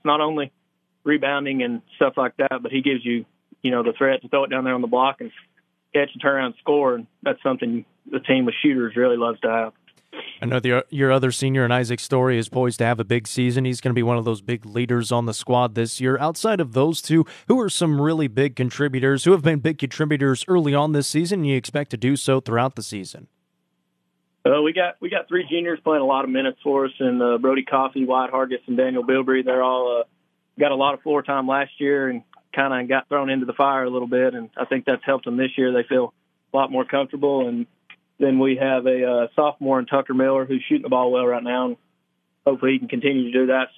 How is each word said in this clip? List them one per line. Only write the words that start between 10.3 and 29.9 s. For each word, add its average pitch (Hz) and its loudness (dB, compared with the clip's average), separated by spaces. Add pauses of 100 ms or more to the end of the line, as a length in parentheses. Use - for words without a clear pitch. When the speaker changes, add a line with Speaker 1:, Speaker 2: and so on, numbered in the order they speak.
Speaker 2:
I 117 -6
know 123 0
the, 123 0
your 135 2
other 131 2
senior 131 0
in 117 2
Isaac 120 0
Story 127 2
is 113 -2
poised 127 0
to 120 2
have 117 2
a 113 -2
big 110 -2
season. 123 0
He's 127 -4
gonna 127 -2
be 120 2
one 120 2
of 117 -2
those 110 -2
big 110 -8
leaders 120 -2
on 120 0
the 110 -4
squad 123 0
this 117 -4
year. 131 0
Outside 170 -2
of 131 -4
those 143 0
two, 156 2 (200)
who 254 4
are 214 0
some 156 0
really 156 2
big 127 0
contributors, 131 0
who 160 4
have 185 6
been 156 2
big 156 -2
contributors 139 0
early 160 2
on 147 2
this 143 0
season, 175 -2
and 147 0
you 135 2
expect 143 -4
to - -8
do 127 0
so 135 2
throughout 120 -2
the 113 -12
season? - -12 (1160)
Speaker 1:
Uh, 143 4
we 156 0
got, 175 -2
we 175 -8
got 190 -6
three 175 -2
juniors 170 -4
playing 156 2
a 131 0
lot 135 2
of 131 -6
minutes 131 -2
for 139 0
us, 131 -6
and, 123 0
uh, 120 2
Brody 131 2
Coffey, 135 0
Wyatt 127 0
Hargis, 131 -2
and 123 -4
Daniel 127 0
Bilbrey. 131 2
They're 127 2
all, 127 0